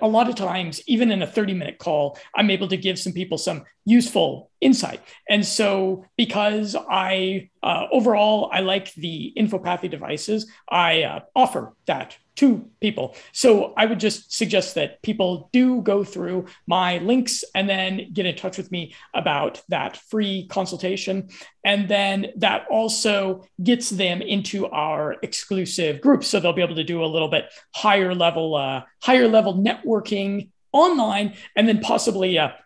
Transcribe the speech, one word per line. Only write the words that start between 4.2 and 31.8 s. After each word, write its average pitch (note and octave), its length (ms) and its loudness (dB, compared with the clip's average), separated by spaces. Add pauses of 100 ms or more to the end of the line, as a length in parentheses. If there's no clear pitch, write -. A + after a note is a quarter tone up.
insight. - 400 2 (280)
And G#3 180 2
so F#3+ 580 0 (120)
because G#3+ 600 -2
I, F#3+ 760 -4 (120)
uh, - 280 -2
overall, G#3+ 640 4
I F#3+ 80 0
like F#3+ 340 -2
the D#3+ 340 -8
Infopathy F#3 600 -2
devices, E3 640 -6 (180)
I, E3 360 2
uh, - 160 -6 (140)
offer D3+ 400 0 (120)
that - 300 -4 (200)
to B3+ 320 4 (120)
people. - 360 -2 (160)
So A3 440 4
I G#3+ 100 4
would A3 140 -2
just - 360 -4
suggest F#3+ 380 -2
that D3+ 280 -6
people F#3 500 -2
do B3+ 300 4
go G3+ 200 2
through F3+ 440 -6 (200)
my F3+ 320 2
links A#3+ 460 0 (100)
and G3 140 0
then F#3+ 440 -4
get F3+ 140 -2
in E3+ 80 -2
touch F#3 240 -10
with F#3 140 -10
me E3+ 220 -8 (200)
about D3+ 540 -2
that - 280 -4
free G3 520 -4
consultation. F#3+ 800 -6 (360)
And G3+ 240 0
then G3 480 0
that F#3+ 320 0
also G#3 800 0 (160)
gets A#3+ 260 0
them F3+ 320 -2
into G3+ 460 -4
our D3+ 560 -4
exclusive F3 800 -4
group. C#4 240 4
So - 160 0
they'll E3+ 120 2
be F3 100 0
able E3+ 120 -2
to D#3 100 -4
do E3+ 200 -2
a - 20 0
little D#3 220 -2
bit D#3 180 -2 (260)
higher G3 420 2
level, E3 420 0
uh, C3+ 260 -4 (180)
higher B3+ 280 6
level G#3+ 260 4
networking G3+ 960 -2 (220)
online, A3 600 2 (220)
and G#3+ 120 4
then A3 140 4